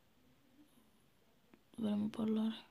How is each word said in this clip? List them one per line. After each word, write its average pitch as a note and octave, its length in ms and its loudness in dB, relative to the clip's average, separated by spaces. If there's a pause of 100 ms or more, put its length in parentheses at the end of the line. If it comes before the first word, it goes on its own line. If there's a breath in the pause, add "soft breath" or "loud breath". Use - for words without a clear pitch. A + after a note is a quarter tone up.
(1800)
dovremmo G#3 320 0
parlare. A3 480 0 (140)